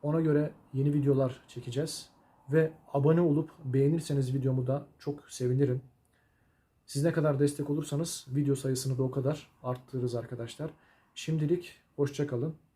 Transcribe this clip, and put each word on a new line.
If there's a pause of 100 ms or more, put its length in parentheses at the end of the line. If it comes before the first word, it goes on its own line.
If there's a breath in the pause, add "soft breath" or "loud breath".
Ona
göre (220)
yeni
videolar
çekeceğiz. (420 soft breath)
Ve (220)
abone
olup (120)
beğenirseniz
videomu
da (120)
çok
sevinirim. (1040)
Siz
ne
kadar
destek
olursanız
video
sayısını
da
o
kadar (120)
arttırırız
arkadaşlar. (440 soft breath)
Şimdilik (140)
hoşça
kalın. (200)